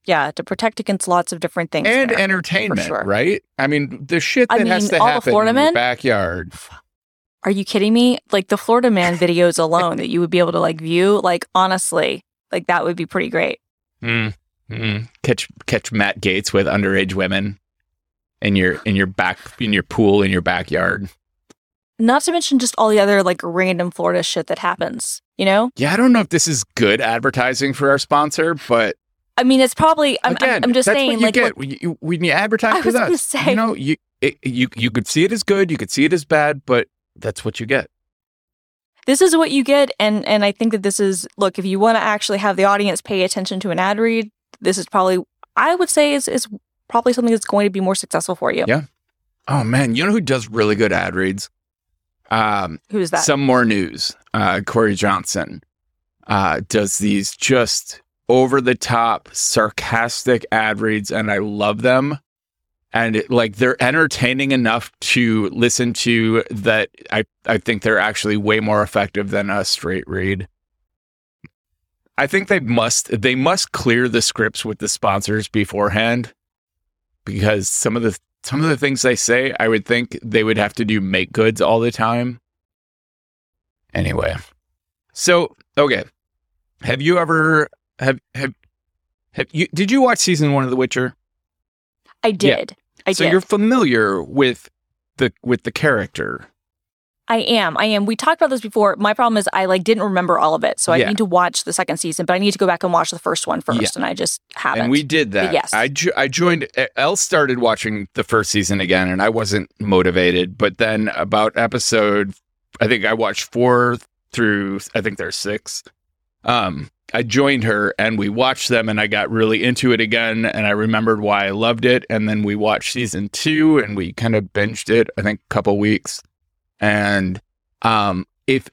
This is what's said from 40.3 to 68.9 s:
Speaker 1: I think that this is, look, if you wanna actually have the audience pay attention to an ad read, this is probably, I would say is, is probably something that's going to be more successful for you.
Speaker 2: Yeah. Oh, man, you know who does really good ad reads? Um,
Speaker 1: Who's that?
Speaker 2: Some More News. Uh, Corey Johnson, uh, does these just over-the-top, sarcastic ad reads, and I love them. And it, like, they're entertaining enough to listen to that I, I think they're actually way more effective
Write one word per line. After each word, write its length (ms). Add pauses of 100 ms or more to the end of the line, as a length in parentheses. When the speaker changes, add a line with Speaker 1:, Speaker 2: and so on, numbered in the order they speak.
Speaker 1:
I 60
think 220
that 100
this 160
is, 380
look, 240
if 40
you 140
wanna 220
actually 380
have 180
the 80
audience 360
pay 220
attention 380
to 100
an 80
ad 220
read, 300 (300)
this 180
is 80
probably, 320 (380)
I 200
would 140
say 240
is, 120
is 220 (400)
probably 240
something 200
that's 140
going 200
to 40
be 100
more 140
successful 400
for 180
you. 140
Speaker 2:
Yeah. 160 (640)
Oh, 160
man, 320
you 100
know 80
who 80
does 280
really 260
good 180
ad 220
reads? 360 (800)
Um, 480 (120)
Speaker 1:
Who's 200
that? 100
Speaker 2:
Some 220
More 220
News. 520 (160)
Uh, 320
Corey 300
Johnson, 680 (640)
uh, 420
does 300
these 380
just 640 (280)
over-the-top, 1040
sarcastic 1160
ad 300
reads, 320
and 180
I 80
love 440
them. 360 (720)
And 240
it, 140
like, 260
they're 260
entertaining 680
enough 380 (100)
to 500
listen 440
to 560
that 380 (240)
I, 120 (200)
I 140
think 240
they're 160
actually 400
way 220
more 220
effective 480